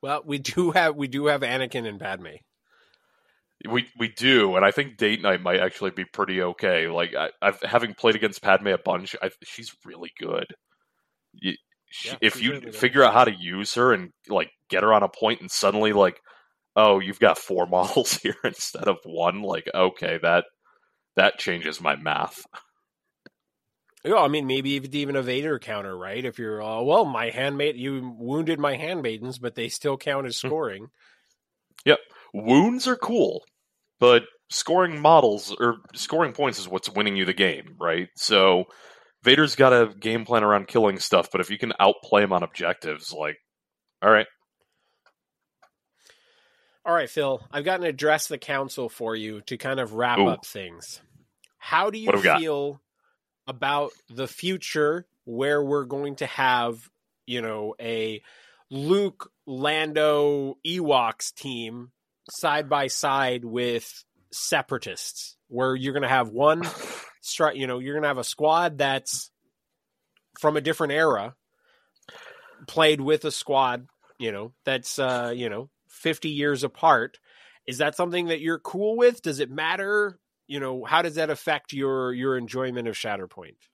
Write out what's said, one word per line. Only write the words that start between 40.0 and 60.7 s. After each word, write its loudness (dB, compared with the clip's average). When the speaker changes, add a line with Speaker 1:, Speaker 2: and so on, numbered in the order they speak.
Speaker 2:
plan 2
around 4
killing 2
stuff, 2
but -2
if -6
you -8
can -4
outplay 4
him 0
on 2
objectives, -6
like, -8
all 4
right. 6
Speaker 1:
All 0
right, 2
Phil, -2
I've -4
got 0
an -4
address 0
the -8
council -6
for -6
you -8
to -10
kind -4
of -4
wrap 0
Speaker 2:
Ooh. 4
Speaker 1:
up -4
things. -16
How -2
do 0
you -6
Speaker 2:
What 2
do 2
we -2
got? 4
Speaker 1:
feel -4
about -4
the -8
future -4
where 0
we're -2
going -8
to -6
have, 0
you -6
know, -6
a -6
Luke, -2
Lando, 0
Ewoks 0